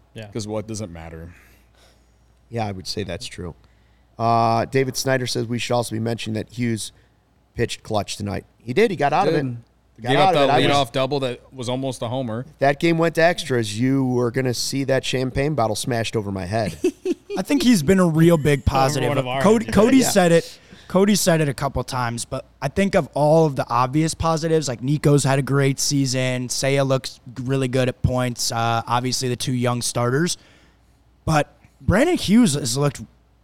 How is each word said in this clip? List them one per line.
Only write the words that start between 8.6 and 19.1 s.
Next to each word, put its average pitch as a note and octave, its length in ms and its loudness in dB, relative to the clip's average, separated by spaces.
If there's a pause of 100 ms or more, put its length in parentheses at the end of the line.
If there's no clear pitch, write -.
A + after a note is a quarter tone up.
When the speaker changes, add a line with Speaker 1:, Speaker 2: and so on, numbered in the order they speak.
Speaker 3:
did. G#3 160 4
He E3+ 80 -4
got C#3+ 160 0
out F#3 140 2
of D#3+ 80 0
it. D3 80 0
Speaker 2:
Did. B2 140 -6 (440)
Speaker 3:
Got A#2 80 -6
Speaker 2:
Gave D3 100 4
up F#3+ 100 6
Speaker 3:
out F3 60 2
of C#3 120 4
Speaker 2:
that C#3+ 140 4
Speaker 3:
it. - 40 2
I - 20 2 (120)
was C3+ 80 0
Speaker 2:
leadoff - 40 -16
double C3+ 300 -2
that B2+ 320 -8
was B2+ 160 -8
almost C3 320 -4
a B2 60 -6
homer. A#2+ 380 -6 (140)
Speaker 3:
That C#3+ 200 2
game E3 180 2
went E3 180 2
to E3 80 2
extras. A#2+ 560 0
You C3 280 2
were B2 240 0
gonna B2+ 220 -2
see C3+ 320 -4
that C3 200 0
champagne C3+ 500 -2
bottle A2 200 0
smashed A2+ 400 -4
over G2+ 160 -4
my F#2+ 140 -6
head. F#2+ 320 -4 (300)
Speaker 2:
<laughs> - 300 -6
Speaker 4:
I - 60 -4
think C#4+ 200 0
he's A3 200 4
been F#3+ 160 4
a F3+ 80 4
real E3 300 6
big C#3+ 220 2
Speaker 1:
Over - 60 -6
Speaker 4:
positive. C3+ 440 2
Speaker 1:
one A#2 100 0